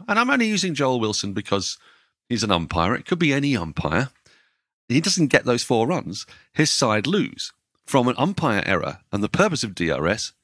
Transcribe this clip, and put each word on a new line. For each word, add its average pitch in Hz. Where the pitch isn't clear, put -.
and 208
I'm 247
only 254
using 190
Joel 131
Wilson 107
because 101
he's 110
an 104
umpire. 85
It -
could 175
be 156
any 139
umpire. 85
He 131
doesn't 165
get -
those 120
four 117
runs. 139
His 151
side 107
lose -
from 123
an 127
umpire 139
error, 82
and 104
the 104
purpose 180
of 104
D 85
R 71
S 104